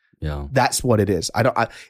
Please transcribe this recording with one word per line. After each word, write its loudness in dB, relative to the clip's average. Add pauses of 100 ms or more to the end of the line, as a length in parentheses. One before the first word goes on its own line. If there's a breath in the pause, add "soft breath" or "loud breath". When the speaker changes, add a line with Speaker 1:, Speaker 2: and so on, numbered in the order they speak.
(220)
Speaker 1:
Yeah. -6
Speaker 2:
That's 0
what 4
it 2
is. -2
I 0
don't, 2
I, 0 (220 loud breath)